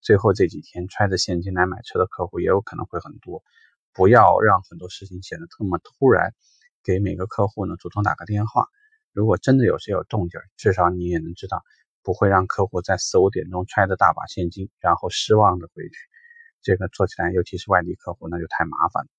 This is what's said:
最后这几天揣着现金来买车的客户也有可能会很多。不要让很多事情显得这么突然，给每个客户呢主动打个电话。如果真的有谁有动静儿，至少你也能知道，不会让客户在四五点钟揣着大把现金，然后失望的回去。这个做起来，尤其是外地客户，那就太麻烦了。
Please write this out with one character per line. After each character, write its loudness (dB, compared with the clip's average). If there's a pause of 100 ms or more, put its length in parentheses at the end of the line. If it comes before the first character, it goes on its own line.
最 4
后 4
这 2
几 -8
天 -10
揣 -2
着 -2
现 -4
金 -6
来 2
买 -8
车 -6
的 2
客 -6
户 -8
也 -2
有 2
可 -14
能 -8
会 -10
很 -18
多。 -14 (500)
不 4
要 8
让 4
很 -20
多 -14
事 -16
情 -14
显 -14
得 -14
这 -12
么 -2
突 -2
然， 2 (500)
给 0
每 -2
个 -6
客 -2
户 -6
呢 -6
主 -14
动 -4
打 0
个 -16
电 -2
话。 0 (460)
如 0
果 2
真 2
的 4
有 2
谁 -10
有 -2
动 -4
静 -14
儿， -18 (140)
至 0
少 2
你 -4
也 -2
能 -8
知 -14
道， -8 (400)
不 -4
会 2
让 4
客 -2
户 -4
在 -2
四 -2
五 6
点 -6
钟 -6
揣 2
着 -2
大 4
把 -6
现 -4
金， -10 (100)
然 2
后 -8
失 0
望 4
的 -14
回 -14
去。 -16 (680)
这 2
个 -4
做 -2
起 -10
来， -2
尤 2
其 -8
是 -12
外 4
地 -8
客 -12
户， -14
那 -6
就 -6
太 -4
麻 -2
烦 -6
了。 -18